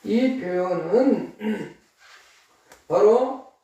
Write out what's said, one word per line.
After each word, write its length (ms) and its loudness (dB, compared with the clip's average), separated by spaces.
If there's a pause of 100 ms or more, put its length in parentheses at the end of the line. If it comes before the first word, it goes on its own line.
이 380 -2
표현은 960 -2
<clears throat> 1500 -14
바로 560 2 (200)